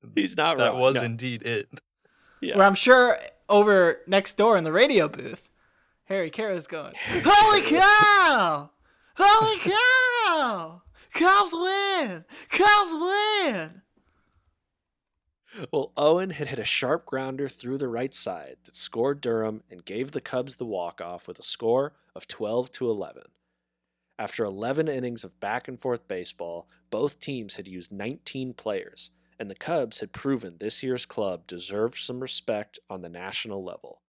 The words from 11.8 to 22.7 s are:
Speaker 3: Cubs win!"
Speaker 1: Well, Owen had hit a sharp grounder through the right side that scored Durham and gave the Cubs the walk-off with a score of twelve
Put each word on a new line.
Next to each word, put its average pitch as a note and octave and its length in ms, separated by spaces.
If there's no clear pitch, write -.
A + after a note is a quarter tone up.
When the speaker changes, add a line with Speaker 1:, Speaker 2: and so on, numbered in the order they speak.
Speaker 3:
Cubs G4+ 440
win!" E4+ 880
Speaker 1:
Well, D3 240
Owen E3+ 340
had C#3+ 180
hit C3 100
a G#2+ 60
sharp C#3 420
grounder C3+ 420
through B2+ 300
the C#3 100
right A#2+ 260
side D2+ 500
that - 120
scored C#3 440
Durham A2 500
and F2+ 140
gave B2 260
the D3 100
Cubs C3 360
the B2+ 100
walk-off F2 600
with F2 120
a - 60
score C3 500
of - 140
twelve A#2 440